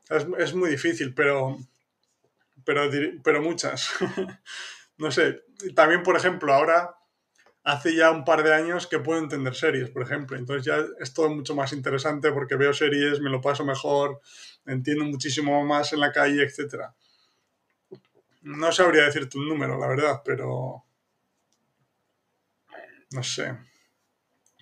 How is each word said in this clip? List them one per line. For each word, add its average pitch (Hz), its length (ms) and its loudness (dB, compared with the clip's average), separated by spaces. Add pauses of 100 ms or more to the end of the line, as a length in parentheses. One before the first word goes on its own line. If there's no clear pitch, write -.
Es, 156 160 0 (140)
es 160 160 -2
muy 180 140 0
difícil, 147 440 -2
pero, 139 440 0 (1080)
pero 143 240 2
diri-, 143 340 -2
pero 147 160 4
muchas. 156 500 -4 (100)
<laughs> 185 400 -4 (560)
No 151 140 -4
sé, 139 320 0 (200)
y 190 120 -10
también, 170 300 6
por 175 120 4
ejemplo, 160 380 0
ahora 165 420 4 (680)
hace 151 320 0
ya 165 160 8
un 156 120 0
par 151 200 4
de 156 100 6
años 170 320 0
que 151 140 -2
puedo 160 200 -2
entender 135 360 -4
series, 135 340 0
por 127 140 -8
ejemplo. 135 340 -8
Entonces 131 260 -6
ya 151 220 0 (140)
es 135 160 -12
todo 156 140 2
mucho 147 260 -6
más 139 180 -2
interesante 143 580 -2
porque 139 240 -2
veo 143 180 4
series, 143 460 2
me 143 120 -2
lo 127 100 -2
paso 139 240 -2
mejor, 143 560 0 (460)
entiendo 139 360 -2
muchísimo 143 640 -2
más 147 280 0
en 147 80 0
la 143 100 2
calle, 143 320 2
etcétera. - 500 -6 (1500)
No 151 280 -2
sabría 160 340 6
decirte 143 340 -2
un 151 100 -4
número, 135 300 -2
la 131 80 -2
verdad, 135 360 0
pero 131 600 -6 (2250)
no 131 120 -8
sé. 135 340 -8 (1040)